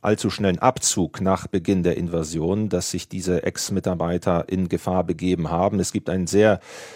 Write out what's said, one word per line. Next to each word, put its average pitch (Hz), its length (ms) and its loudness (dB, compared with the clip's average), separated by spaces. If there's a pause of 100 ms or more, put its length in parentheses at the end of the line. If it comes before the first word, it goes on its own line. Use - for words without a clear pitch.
allzu 104 280 2
schnellen 95 300 0
Abzug - 600 0
nach 92 260 0
Beginn 92 360 0
der 87 140 2
Invasion, 85 720 -2
dass 87 220 -2
sich - 180 -6
diese 90 340 -2
Ex-Mitarbeiter 87 1040 -2
in 92 220 -2
Gefahr 90 340 0
begeben 85 460 0
haben. 95 300 2
Es 92 120 0
gibt - 180 -4
einen 92 180 -2
sehr 104 320 6 (360)